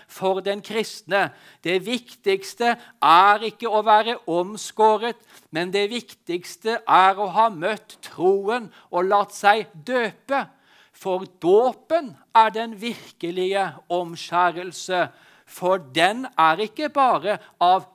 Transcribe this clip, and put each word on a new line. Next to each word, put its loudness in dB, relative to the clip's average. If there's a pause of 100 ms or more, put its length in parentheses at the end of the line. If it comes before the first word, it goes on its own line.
for -4
den -4
kristne. -4 (320)
Det -2
viktigste -4 (240)
er 6
ikke -8
å 2
være 2
omskåret, 0 (320)
men -6
det 0
viktigste -8
er 4
å -6
ha 2
møtt -6
troen -2 (220)
og -2
latt 0
seg 0
døpe. -6 (480)
For -6 (160)
dåpen 0 (240)
er 6
den -8
virkelige -6
omskjærelse, -4 (400)
for -2
den -2
er 2
ikke -8
bare 0 (240)
av 2